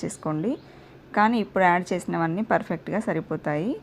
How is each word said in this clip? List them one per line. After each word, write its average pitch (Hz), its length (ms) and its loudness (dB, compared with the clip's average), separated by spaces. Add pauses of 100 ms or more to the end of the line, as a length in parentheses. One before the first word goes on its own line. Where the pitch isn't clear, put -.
చేసుకోండి. 160 480 -4 (680)
కానీ 220 280 4
ఇప్పుడు 190 240 2
యాడ్ 175 220 4
చేసినవన్నీ 175 520 0 (100)
పర్ఫెక్ట్గా 170 560 -2
సరిపోతాయి. 160 640 -2 (100)